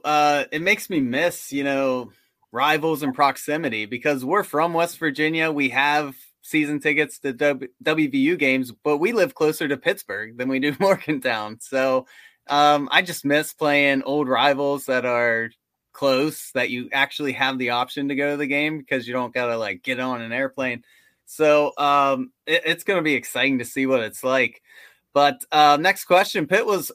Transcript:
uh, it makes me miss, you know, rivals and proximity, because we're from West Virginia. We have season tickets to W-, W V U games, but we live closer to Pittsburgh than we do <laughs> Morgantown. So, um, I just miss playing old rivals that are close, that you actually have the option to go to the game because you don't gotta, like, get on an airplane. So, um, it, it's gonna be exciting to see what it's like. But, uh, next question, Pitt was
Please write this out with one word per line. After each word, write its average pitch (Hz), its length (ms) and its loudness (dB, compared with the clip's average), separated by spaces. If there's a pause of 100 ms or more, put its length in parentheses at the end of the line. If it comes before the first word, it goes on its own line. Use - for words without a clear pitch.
uh, 147 480 2
it 156 80 -6
makes 208 280 0
me 170 120 -2
miss, 139 500 -4
you 139 140 -4
know, 135 480 -2 (400)
rivals 151 500 0
and 135 100 -2
proximity, 139 760 -2
because 127 360 -4
we're 180 220 0
from 165 280 0
West 165 260 -2
Virginia. 160 520 -2
We 143 180 0
have 143 460 0 (280)
season 151 360 0
tickets 151 400 0
to 135 140 -4
W-, 139 340 0 (160)
W 156 260 2
V 135 100 -2
U 156 180 2
games, 131 340 0
but 147 280 -2
we 190 120 2
live 185 240 0
closer 156 320 0
to 139 80 -2
Pittsburgh 113 640 -4
than 127 100 -4
we 131 120 0
do 143 160 0
<laughs> - 40 -10
Morgantown. 127 800 0
So, 131 480 -2 (400)
um, 147 420 4
I 165 120 4
just 175 240 -8
miss 147 260 0
playing 143 520 2
old 139 260 -2
rivals 139 560 2
that 127 200 0
are 117 440 0 (420)
close, 139 600 -2
that 123 180 -2
you 123 240 -6
actually 139 400 -2
have 131 240 -2
the 123 140 -2
option 127 360 -2
to 143 80 -4
go 143 160 0
to 147 60 -4
the 143 100 -4
game 147 300 -2
because 131 300 -6
you 123 60 -6
don't 123 200 -4
gotta, 120 240 -2
like, 101 260 -6
get 127 160 -4
on 127 220 -4
an 113 100 -10
airplane. 127 540 -4 (400)
So, 147 520 2
um, 139 540 2 (140)
it, 165 200 2
it's 165 200 -4
gonna 190 160 0
be 151 140 0
exciting 127 440 -2
to 120 60 -6
see 135 220 -4
what 131 120 2
it's 107 240 -6
like. 127 380 0 (520)
But, 143 380 2
uh, 151 300 6
next 190 240 0
question, 180 420 2
Pitt 214 180 2
was 190 300 -2